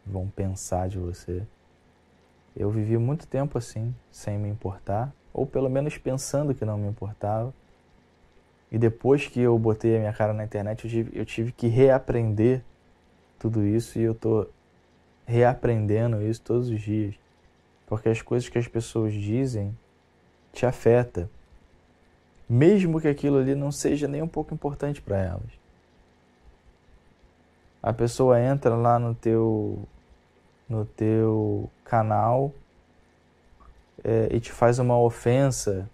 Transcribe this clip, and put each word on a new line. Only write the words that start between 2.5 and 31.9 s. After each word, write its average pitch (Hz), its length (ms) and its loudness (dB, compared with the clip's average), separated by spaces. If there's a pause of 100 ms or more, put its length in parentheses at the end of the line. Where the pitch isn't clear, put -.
Eu 101 160 -2
vivi 110 280 0
muito 131 280 -2
tempo 139 300 -4
assim, 120 380 -6 (160)
sem - 280 -8
me 101 100 -4
importar, 104 640 -6 (220)
ou 135 140 -2
pelo 131 240 -2
menos 139 260 -2
pensando 139 560 -2
que 120 120 -6
não 107 120 -4
me 104 120 -4
importava. 107 680 -6 (1120)
E 110 80 -6
depois 117 520 2
que - 120 -4
eu 120 160 4
botei 113 400 2
a 110 40 0
minha 107 120 -2
cara 107 200 0
na 107 120 -6
internet, 107 400 -6
eu 113 60 -8
tive, 117 300 -4
eu 110 40 -6
tive 117 280 -6
que - 160 -2
reaprender 120 960 4 (720)
tudo 110 260 0
isso, 110 340 -2
e 113 40 0
eu 113 120 0
tô 110 340 0 (760)
reaprendendo 117 960 2
isso 110 220 -4
todos 120 260 0
os 110 120 -2
dias. 104 340 -4 (720)
Porque 107 220 -2
as 113 120 2
coisas 123 280 -2
que - 100 -4
as 120 80 0
pessoas 113 460 -4
dizem 107 640 -4 (760)
te - 140 -2
afeta, 117 640 2 (1160)
mesmo 165 520 6
que 160 60 -2
aquilo 143 320 2
ali 135 160 2
não 143 160 -2
seja 143 380 -2
nem 143 140 -6
um 160 60 -4
pouco 156 240 -8
importante 143 480 -6
pra 101 160 -4
elas. 95 360 -6 (2250)
A 107 120 -2
pessoa 120 480 4
entra 131 340 2
lá 117 240 4
no 117 160 -2
teu, 110 760 0 (800)
no 110 160 -4
teu 110 840 0 (140)
canal, 113 680 0 (1500)